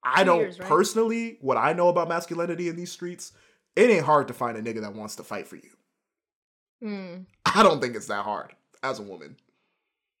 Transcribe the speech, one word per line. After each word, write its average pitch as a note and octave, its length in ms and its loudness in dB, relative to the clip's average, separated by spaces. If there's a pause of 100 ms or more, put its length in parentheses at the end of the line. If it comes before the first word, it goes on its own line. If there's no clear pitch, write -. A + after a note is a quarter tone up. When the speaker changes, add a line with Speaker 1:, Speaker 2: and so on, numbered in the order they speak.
Speaker 1:
I B2+ 160 2
Speaker 2:
Two F#3+ 60 6
Speaker 1:
don't E3+ 140 6
Speaker 2:
years, F3 200 -4
right? - 80 -12
Speaker 1:
personally, A3+ 760 2
what C3 160 0
I C#3+ 160 2
know F3 160 4
about E3+ 200 2
masculinity E3+ 600 -4
in E3 60 -6
these F3 160 -10
streets, - 420 -14 (420)
it A3+ 140 6
ain't F3 160 4
hard C#3+ 240 4
to A#2+ 40 -10
find A#2 240 -6
a A2 40 -8
nigga A2 200 -6
that G#2 120 -10
wants G#2+ 240 -12
to - 60 -14
fight G2 240 -10
for D#2+ 100 -20
you. - 120 -20 (1120)
Speaker 2:
Mm. F#3 420 -12 (200)
Speaker 1:
I - 180 4
don't D#3+ 180 4
think B2 140 -2
it's - 120 -12
that G2+ 160 -4
hard G2+ 300 -8 (280)
as C3 180 -4
a G#2+ 40 -14
woman. E2 340 -18 (840)